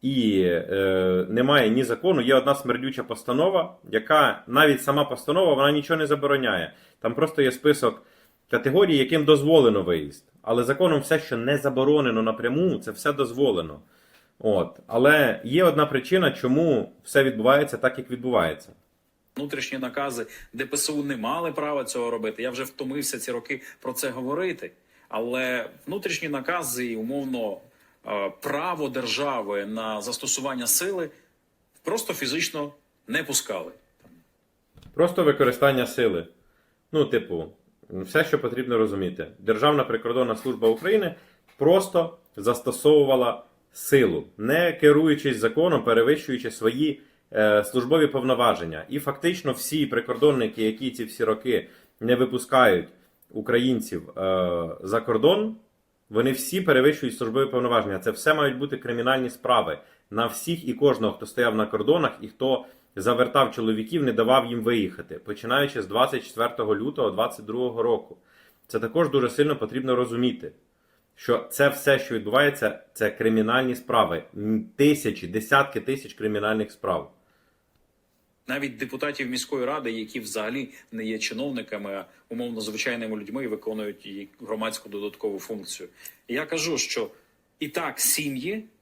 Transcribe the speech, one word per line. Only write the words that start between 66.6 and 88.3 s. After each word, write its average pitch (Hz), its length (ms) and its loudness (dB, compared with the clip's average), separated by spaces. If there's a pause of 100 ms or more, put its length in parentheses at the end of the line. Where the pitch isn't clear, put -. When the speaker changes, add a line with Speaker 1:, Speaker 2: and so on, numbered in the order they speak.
Speaker 1:
лютого 123 340 -2
двадцять 107 360 -4
другого 117 360 -4
року. 113 340 0 (500)
Це - 140 -4
також 135 280 0
дуже 131 220 0
сильно 143 260 0
потрібно 127 400 -2
розуміти, 123 560 -2 (640)
що - 360 -2
це 143 180 4
все, 139 300 2
що - 160 -6
відбувається, 113 640 0 (140)
це 107 180 0
кримінальні 113 640 0
справи. 92 480 0 (140)
М, 107 280 -2 (120)
тисячі, 143 500 2
десятки 110 540 0
тисяч 131 340 -6
кримінальних 107 580 -2
справ. 82 400 -4 (1300)
Speaker 2:
Навіть 131 300 -6
депутатів 135 540 -6
міської 127 340 -4
ради, 123 280 -4
які 113 280 -8
взагалі 110 480 -8 (240)
не 113 120 -8
є 110 140 -4
чиновниками, 110 760 -8
а 95 100 -8 (240)
умовно 117 320 -8
звичайними 110 560 -6
людьми 104 280 -8
і - 20 -6
виконують 107 600 -8
її 98 220 -14 (120)
громадську 110 480 -8
додаткову 101 500 -6
функцію. - 500 -12 (400)
Я - 180 -4
кажу, 160 320 -4
що - 320 -4 (480)
і - 100 -8
так 156 320 -6
сім'ї 156 640 -4 (180)